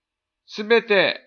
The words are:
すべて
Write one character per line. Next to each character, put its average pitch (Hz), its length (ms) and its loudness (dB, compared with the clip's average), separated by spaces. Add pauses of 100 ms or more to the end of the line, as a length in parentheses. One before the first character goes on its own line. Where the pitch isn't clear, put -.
(460)
す 214 200 -12
べ 220 180 2
て 196 440 0